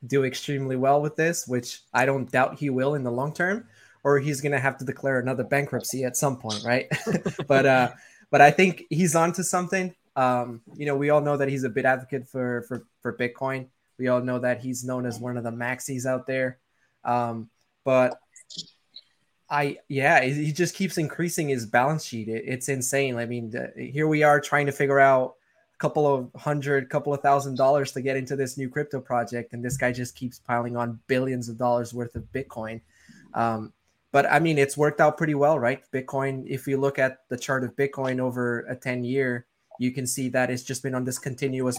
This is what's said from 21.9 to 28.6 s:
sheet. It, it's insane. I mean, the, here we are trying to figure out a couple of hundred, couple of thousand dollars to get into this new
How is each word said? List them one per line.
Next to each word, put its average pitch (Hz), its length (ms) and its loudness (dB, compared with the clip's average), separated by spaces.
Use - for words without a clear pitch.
sheet. 113 240 -8
It, 113 180 -6
it's 127 220 -4
insane. 135 480 -2
I 117 100 -4
mean, 117 240 -8
the, 123 260 -8
here 135 320 -2
we 151 160 2
are 147 160 6
trying 143 260 0
to 139 60 0
figure 139 260 2
out 135 380 6
a - 40 -18
couple 151 340 2
of 127 180 -2
hundred, 139 500 -2
couple 147 240 -2
of 139 60 -4
thousand 139 360 2
dollars 135 360 4
to 127 100 -6
get 131 140 -2
into 131 180 -6
this 135 240 -4
new 131 100 -6